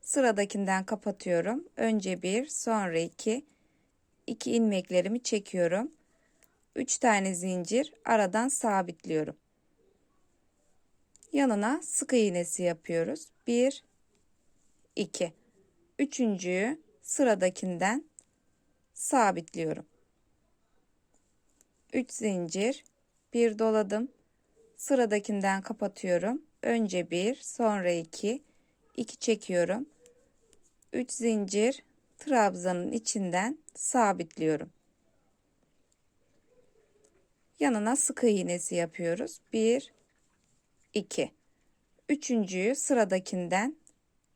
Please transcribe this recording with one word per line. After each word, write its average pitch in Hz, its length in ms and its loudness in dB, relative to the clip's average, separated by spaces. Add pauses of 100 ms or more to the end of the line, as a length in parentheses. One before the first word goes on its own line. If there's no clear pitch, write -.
Sıradakinden 202 800 0
kapatıyorum. 196 920 -2
Önce 190 460 0
bir, 208 240 0
sonra 202 520 -2
iki, 214 480 -2 (800)
iki 240 240 -6
ilmeklerimi 202 720 2
çekiyorum. 202 680 0 (840)
Üç - 220 -4
tane 196 360 4
zincir 180 600 -2 (100)
aradan 220 440 2
sabitliyorum. 175 880 -2 (2000)
Yanına 262 500 2
sık - 300 -4
iğnesi 190 500 2
yapıyoruz. 170 680 -2 (180)
Bir, 247 380 0 (1120)
iki. 175 360 -4 (680)
Üçüncüyü 214 840 0 (200)
sıradakinden 190 1000 0 (880)
sabitliyorum. 175 920 0 (2000)
Üç 254 200 -4
zincir, 196 720 -2 (500)
bir 233 240 2
doladım. 220 500 2 (680)
Sıradakinden 208 840 2
kapatıyorum. 196 800 -2 (200)
Önce 190 480 0
bir, 185 240 0
sonra 208 560 0
iki, 185 520 -2 (540)
iki - 200 -8
çekiyorum. 208 680 0 (1040)
Üç 247 180 -4
zincir 214 760 0 (340)
trabzanın 185 760 2
içinden 208 680 -2 (160)
sabitliyorum. 175 960 -2 (2750)
Yanına 233 380 2
sık - 280 -2
iğnesi 180 500 0
yapıyoruz. 170 640 -4 (120)
Bir, 226 400 2 (1040)
iki. 190 360 -2 (800)
Üçüncüyü 220 640 0
sıradakinden 190 1040 0 (600)